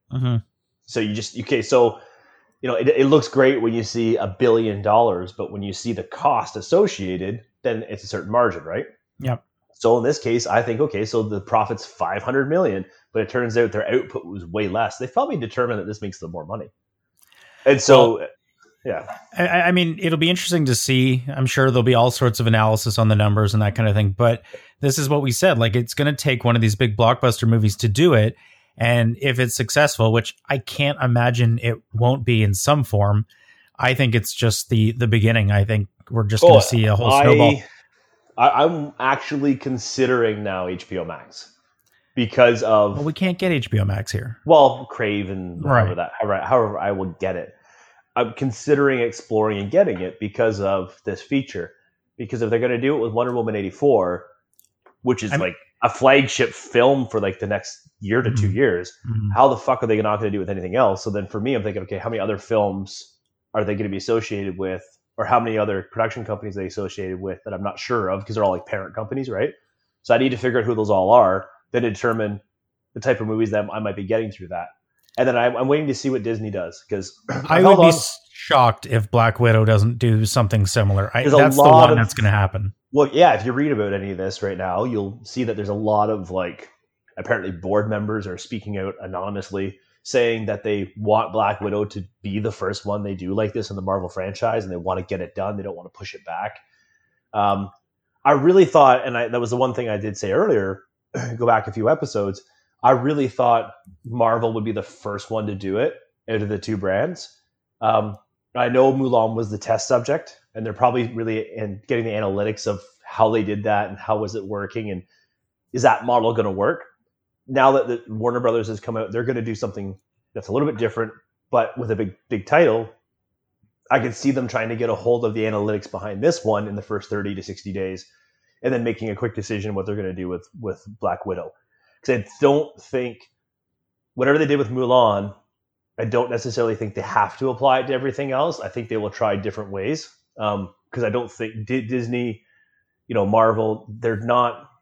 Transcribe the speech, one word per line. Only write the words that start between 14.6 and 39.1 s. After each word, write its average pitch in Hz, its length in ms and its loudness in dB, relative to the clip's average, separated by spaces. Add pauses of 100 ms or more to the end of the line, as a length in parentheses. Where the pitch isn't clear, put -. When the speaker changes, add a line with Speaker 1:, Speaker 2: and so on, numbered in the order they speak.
Speaker 2:
less. 107 280 -4
They 123 100 -8
probably 269 280 -2
determined 120 460 -4
that 90 60 -10
this 107 140 -12
makes 101 180 -10
them 85 120 -14
more 82 140 -12
money. - 240 -12 (960)
And 135 160 6
so, 117 380 8
Speaker 1:
Well, - 80 -8 (580)
Speaker 2:
yeah. - 320 -8 (200)
Speaker 1:
I, 175 100 2
I, 175 200 2
I 180 60 4
mean, 175 280 2
it'll 165 160 0
be 165 120 2
interesting 175 360 0
to 123 100 2
see. 127 520 2
I'm 135 180 -2
sure 131 240 2
there'll 123 140 4
be 123 120 4
all 120 160 6
sorts 120 280 0
of 113 80 0
analysis 110 500 2
on 110 120 4
the 107 60 4
numbers 104 380 2
and 107 80 2
that 101 140 0
kind 110 140 2
of 101 60 2
thing. 104 220 2
But 120 240 2 (380)
this 135 180 0
is 139 120 -2
what 147 120 2
we 127 120 0
said. 165 260 2
Like, 113 160 2
it's 120 180 -2
gonna 143 220 0
take 127 300 -2
one 117 100 4
of 117 60 2
these 107 140 4
big 113 200 0
blockbuster 120 500 2
movies 110 320 4
to 113 120 0
do 143 240 4
it. 110 240 4 (380)
And 117 460 2
if 131 160 0
it's 123 180 0
successful, 117 560 2
which 117 240 0 (140)
I 143 80 0
can't 143 420 -4
imagine 120 640 2
it 117 140 -2 (180)
won't 120 320 2
be 113 160 2
in 101 140 2
some 147 280 2
form, 104 440 2 (500)
I 127 160 2
think 123 220 2
it's 110 180 -2
just - 360 -2
the, 113 240 2
the 120 140 -2
beginning. 110 440 4
I 101 120 4
think 104 260 -2 (200)
we're 113 140 -2
just 107 200 0
gonna 170 120 10
Speaker 2:
Oh, 131 40 8
Speaker 1:
see 110 260 2
a 107 100 4
whole 120 160 2
Speaker 2:
I, 139 100 6
Speaker 1:
snowball. 123 400 6 (720)
Speaker 2:
I, 123 300 4
I'm 165 340 -2
actually 139 560 0